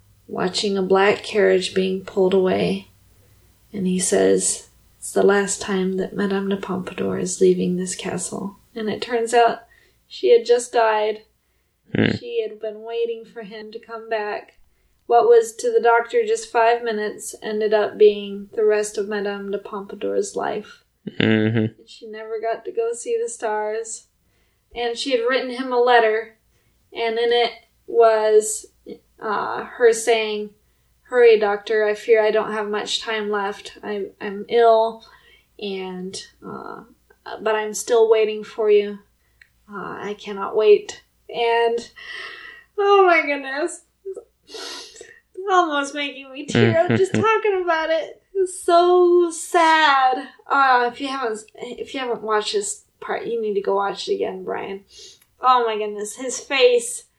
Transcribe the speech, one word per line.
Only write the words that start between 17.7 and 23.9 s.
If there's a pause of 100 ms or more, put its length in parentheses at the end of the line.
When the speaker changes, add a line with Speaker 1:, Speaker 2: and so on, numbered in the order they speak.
Speaker 1:
up
being
the
rest
of
Madame
de
Pompadour's
life. (240)
Speaker 2:
Mm-hmm.
Speaker 1:
And (100)
she
never
got
to
go
see
the
stars. (680)